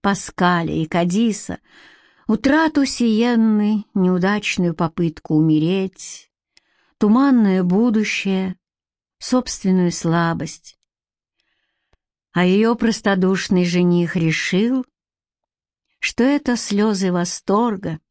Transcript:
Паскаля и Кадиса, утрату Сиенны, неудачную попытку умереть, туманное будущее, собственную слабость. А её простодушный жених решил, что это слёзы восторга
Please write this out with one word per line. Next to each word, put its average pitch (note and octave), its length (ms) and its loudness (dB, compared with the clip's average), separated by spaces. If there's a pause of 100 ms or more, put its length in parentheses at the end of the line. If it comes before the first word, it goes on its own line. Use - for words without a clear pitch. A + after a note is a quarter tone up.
Паскаля F3+ 720 -2
и D#3+ 140 -2
Кадиса, F#3 720 -2 (720)
утрату D4 560 2
Сиенны, A3 1080 0
неудачную F3+ 800 0
попытку E3 600 -4
умереть, D#3+ 960 0 (680)
туманное A3 680 4
будущее, G3 920 0 (600)
собственную F#3 720 0
слабость. E3 880 -4 (1500)
А F3 120 2
её G#3+ 320 2
простодушный F#3+ 880 0
жених F3 500 0
решил, F#3 720 -2 (1120)
что - 240 -4
это C4+ 340 0
слёзы G3+ 540 -2
восторга F#3+ 880 -2 (120)